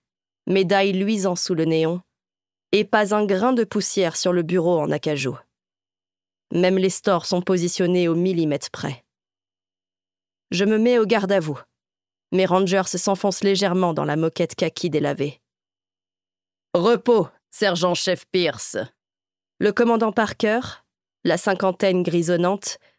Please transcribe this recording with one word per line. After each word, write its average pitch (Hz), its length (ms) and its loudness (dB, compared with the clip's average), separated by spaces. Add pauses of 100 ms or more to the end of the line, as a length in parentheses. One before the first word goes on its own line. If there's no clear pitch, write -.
(460)
médailles 196 480 2
luisant 196 420 -2
sous - 180 -4
le 160 120 0
néon, 160 340 0 (720)
et 202 120 2
pas 208 300 2
un 208 120 2
grain 202 260 2
de 233 100 2
poussière 190 540 -2
sur 180 160 0
le 175 100 2
bureau 170 380 2
en 147 100 -2
acajou. 143 480 -2 (1120)
Même 185 280 2
les 190 120 2
stores 180 360 -2
sont 180 160 -2
positionnés 180 680 0
au 165 60 0
millimètre 170 560 -2
près. - 340 -10 (1500)
Je 185 140 0
me 214 140 2
mets 240 200 4
au 220 60 4
garde 196 260 0
à 196 100 4
vous. 151 200 -6 (680)
Mes 185 140 2
Rangers 185 400 2
s'enfoncent 190 580 -2
légèrement 185 520 0
dans 147 100 -2
la 147 120 -2
moquette 160 380 -2
kaki 165 360 -4
délavée. « 143 500 -4 (1300)
Repos, 214 520 2 (220)
sergent-chef 175 800 -2
Pierce. » 160 500 -2 (840)
Le 202 140 2
commandant 226 400 2
Parker, 220 480 0 (640)
la 170 140 2
cinquantaine 185 640 0
grisonnante 175 760 0 (220)